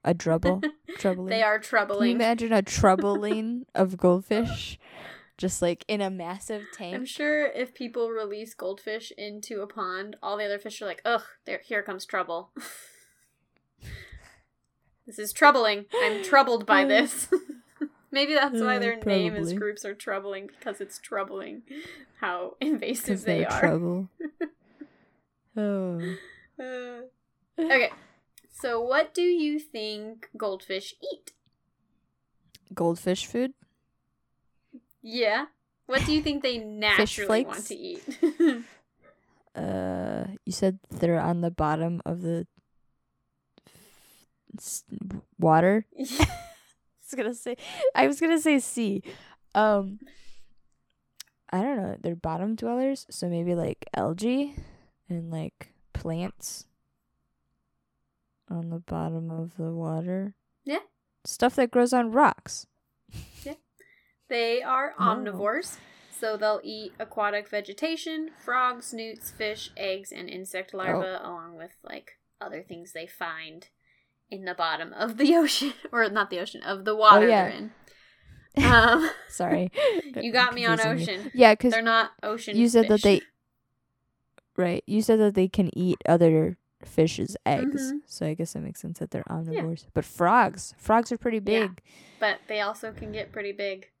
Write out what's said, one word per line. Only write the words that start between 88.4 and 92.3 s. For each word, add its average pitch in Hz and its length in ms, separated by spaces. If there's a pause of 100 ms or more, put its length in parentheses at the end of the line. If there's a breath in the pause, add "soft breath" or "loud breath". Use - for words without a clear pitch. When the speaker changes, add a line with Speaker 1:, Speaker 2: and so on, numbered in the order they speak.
Speaker 1:
that - 80
makes - 180
sense 165 180
that - 140
they're - 180
Speaker 2:
Yeah. 160 60
Speaker 1:
omnivores. 165 580
But 151 100
frogs, - 760
frogs 226 340
are 233 60
pretty 226 260
Speaker 2:
Yeah, 208 240
Speaker 1:
big. 180 140 (360 loud breath)
Speaker 2:
but 202 300